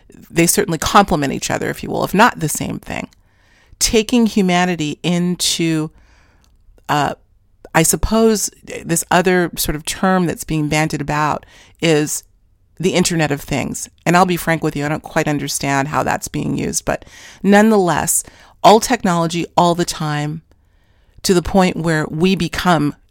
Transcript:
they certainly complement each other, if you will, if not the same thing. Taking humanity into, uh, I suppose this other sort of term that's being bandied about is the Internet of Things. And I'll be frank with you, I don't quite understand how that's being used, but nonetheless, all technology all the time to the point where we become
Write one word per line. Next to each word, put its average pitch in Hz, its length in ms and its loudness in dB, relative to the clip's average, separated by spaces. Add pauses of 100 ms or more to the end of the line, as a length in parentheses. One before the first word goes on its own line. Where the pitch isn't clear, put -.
(300)
they 170 160 2
certainly 170 320 0
complement 165 540 2
each - 180 -6
other, - 180 -4
if - 140 -8
you - 80 -10
will, - 140 -2
if - 100 -6
not 202 260 2
the 156 80 -2
same - 300 -6
thing. - 300 -10 (720)
Taking 226 480 2
humanity 180 760 0
into, 165 880 -2 (960)
uh, 143 260 0 (600)
I - 80 6
suppose 220 680 2 (140)
this - 460 -6
other 180 460 2
sort - 200 -4
of 147 80 -12
term 185 420 0
that's - 180 -6
being 156 240 -2
bandied 156 320 -2
about 147 440 -4 (360)
is 156 440 0 (540)
the 190 160 -2
Internet 170 360 0
of 143 120 -4
Things. - 480 -6 (160)
And 170 100 4
I'll 185 100 6
be 180 100 -2
frank 165 260 -2
with 156 120 -2
you, 147 120 -4
I - 20 -4
don't 151 140 -4
quite 156 260 -2
understand 139 600 -2
how 139 140 -2
that's - 260 -4
being - 280 -6
used, - 300 -6
but - 180 -4 (380)
nonetheless, 202 800 4 (380)
all 208 180 8
technology 170 640 0 (120)
all 175 180 4
the 175 100 -2
time 151 580 -6 (800)
to 196 120 2
the 175 80 2
point 185 340 2
where 156 300 -2
we 190 280 0
become 165 600 0 (140)